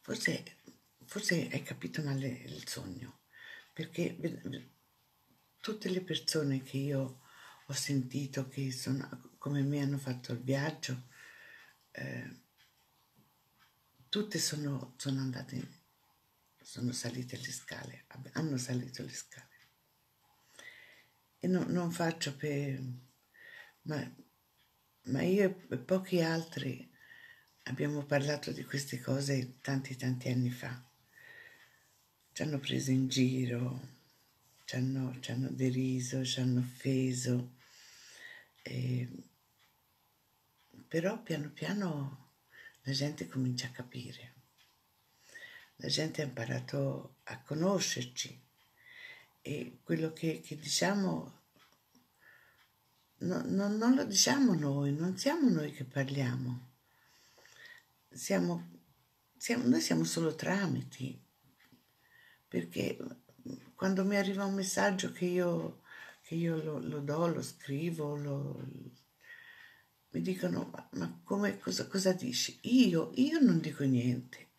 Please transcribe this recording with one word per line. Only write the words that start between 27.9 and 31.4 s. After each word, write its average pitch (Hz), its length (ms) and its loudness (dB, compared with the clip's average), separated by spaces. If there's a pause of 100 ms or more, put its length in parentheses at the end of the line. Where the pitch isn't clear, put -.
parlato 143 480 0
di 143 100 -6
queste 139 380 -4
cose 135 600 0
tanti, 135 360 -2
tanti 127 320 -2
anni 123 220 2
fa. 123 360 -8 (1500)